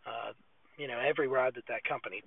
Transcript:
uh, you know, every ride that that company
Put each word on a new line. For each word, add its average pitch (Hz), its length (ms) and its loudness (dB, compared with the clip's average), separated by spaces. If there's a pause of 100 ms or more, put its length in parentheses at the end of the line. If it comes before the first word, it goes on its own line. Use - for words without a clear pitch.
uh, 113 300 -6 (420)
you 143 140 -6
know, 120 80 -4
every 147 300 4
ride 127 260 4
that 123 160 -10
that 113 160 -4
company 107 400 -4